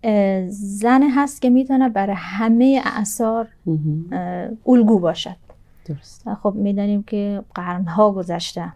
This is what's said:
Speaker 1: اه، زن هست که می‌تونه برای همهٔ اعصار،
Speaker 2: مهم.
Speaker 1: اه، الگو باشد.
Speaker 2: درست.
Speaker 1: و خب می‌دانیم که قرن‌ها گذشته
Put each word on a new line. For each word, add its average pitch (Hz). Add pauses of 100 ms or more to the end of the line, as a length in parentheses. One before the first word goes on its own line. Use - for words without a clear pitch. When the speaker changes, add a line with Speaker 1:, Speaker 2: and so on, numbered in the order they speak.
Speaker 1:
اه، 196
زن 208
هست 277
که 254
می‌تونه 262
برای 196
همهٔ 226
اعصار، 226 (180)
Speaker 2:
مهم. 156
Speaker 1:
اه، 180 (180)
الگو 226
باشد. 175 (500)
Speaker 2:
درست. -
Speaker 1:
و 208
خب 208
می‌دانیم 202
که 202 (140)
قرن‌ها 180
گذشته 175